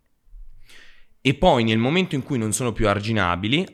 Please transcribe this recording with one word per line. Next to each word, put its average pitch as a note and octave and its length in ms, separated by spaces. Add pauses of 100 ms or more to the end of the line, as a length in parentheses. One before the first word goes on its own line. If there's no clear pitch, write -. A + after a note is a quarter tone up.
(1200)
E C3+ 140
poi D#3 300
nel A2 140
momento D3+ 360
in C3 80
cui C#3 160
non G#2+ 140
sono A#2+ 200
più A2 160
arginabili, G#2 840